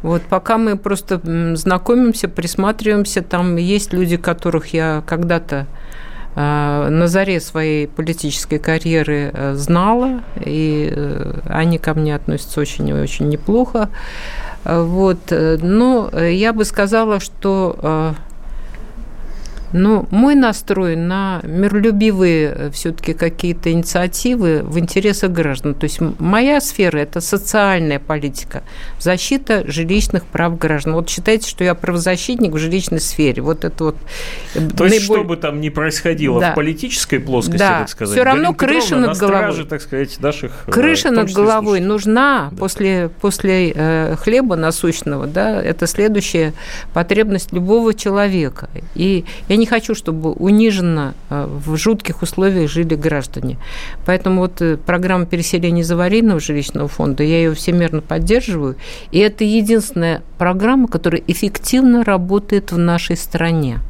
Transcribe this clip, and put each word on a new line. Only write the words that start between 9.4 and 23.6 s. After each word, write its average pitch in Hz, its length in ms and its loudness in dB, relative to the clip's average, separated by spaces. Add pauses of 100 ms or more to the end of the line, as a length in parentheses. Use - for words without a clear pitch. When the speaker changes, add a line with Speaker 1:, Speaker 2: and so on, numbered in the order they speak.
Speaker 1:
знала, 220 640 2 (240)
и, 151 500 0
э, 147 440 -4 (100)
они 160 300 2
ко 156 160 -2
мне 151 200 0
относятся - 460 -4
очень 147 260 -4
и 143 60 -2
очень 143 360 -2
неплохо. 214 600 0 (720)
Э, 170 200 2
вот, 180 340 2 (140)
э, 160 300 2
но, 220 520 4
э, 170 200 2
я 214 200 2
бы 220 120 0
сказала, 208 540 2
что, 190 600 -2
э, 156 320 0 (1600)
ну, 196 380 4
мой 254 240 4
настрой 196 640 2
на 185 480 -2
миролюбивые, 196 1120 2
э, 147 160 -6
все-таки 165 420 -4
какие-то 170 580 -2